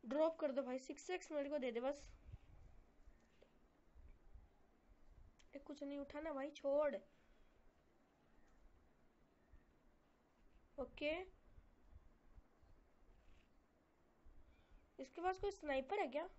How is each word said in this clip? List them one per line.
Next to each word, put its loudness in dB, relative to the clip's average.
Drop 6
कर 4
दो 2
भाई, 0
सिक्स -8
एक्स -2
मेरे 0
को 2
दे 2
दे 0
बस। 0
ए, -4
कुछ -6
नहीं -2
उठाना -2
भाई, 0
छोड़। 4
ओके, 2
इसके -6
पास 6
कोई 4
sniper 2
है 6
क्या? 0